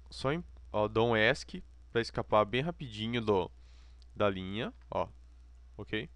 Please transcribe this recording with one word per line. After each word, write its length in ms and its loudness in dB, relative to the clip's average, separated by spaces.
Só 200 -2
em... 120 -2
ó, 160 2
dou 220 4
um 80 4
ESC 460 2
pra 100 2
escapar 440 2
bem 160 -2
rapidinho 580 -4
do... 300 2
Da 140 2
linha, 420 -6
ó. 160 -2
Ok? 400 -6